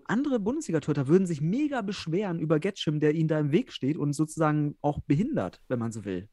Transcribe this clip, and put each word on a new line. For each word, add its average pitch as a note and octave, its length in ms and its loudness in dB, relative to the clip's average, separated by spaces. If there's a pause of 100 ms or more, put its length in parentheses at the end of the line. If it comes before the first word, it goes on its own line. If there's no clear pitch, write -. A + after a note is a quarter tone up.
andere B3+ 340 0
Bundesliga-Torhüter D#3+ 680 -2
würden F#3 180 6
sich D#3+ 140 -2
mega B3+ 400 0
beschweren F#3 580 -2
über D#3 220 2
Getschim, D#3 400 -2
der D3+ 120 4
ihnen D#3+ 140 2
da D#3 100 2
im D3 140 0
Weg F#3 220 2
steht C#3+ 240 -2
und D3 160 0
sozusagen D3+ 680 0
auch D3 180 0
behindert, D3 680 0
wenn B2+ 120 -2
man A#2 120 -4
so G#2+ 140 -10
will, F#2+ 280 -4